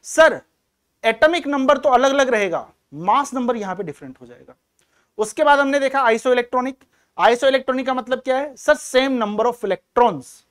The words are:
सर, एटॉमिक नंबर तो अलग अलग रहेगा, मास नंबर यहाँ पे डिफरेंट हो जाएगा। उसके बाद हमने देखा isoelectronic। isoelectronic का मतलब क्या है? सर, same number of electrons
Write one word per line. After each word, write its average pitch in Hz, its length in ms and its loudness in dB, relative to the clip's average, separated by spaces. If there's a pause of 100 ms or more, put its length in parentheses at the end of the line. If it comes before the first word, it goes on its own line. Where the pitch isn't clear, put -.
सर, 302 340 2 (640)
एटॉमिक 285 440 2
नंबर 277 300 2
तो 277 120 0
अलग 262 240 4
अलग 269 160 2
रहेगा, 185 380 -2 (260)
मास 208 400 -2
नंबर 247 240 -4
यहाँ 196 180 -8
पे 196 80 -10
डिफरेंट 143 380 -14
हो 127 40 -20
जाएगा। 120 300 -20 (640)
उसके 214 260 -2
बाद 285 160 4
हमने 277 200 0
देखा 269 260 -2
isoelectronic। 247 800 -2 (320)
isoelectronic 254 680 2
का 254 80 -4
मतलब 254 260 -6
क्या 262 180 -2
है? 277 180 -8
सर, 294 200 0
same 262 440 0
number 208 260 -2
of 240 200 -4
electrons 190 600 0 (260)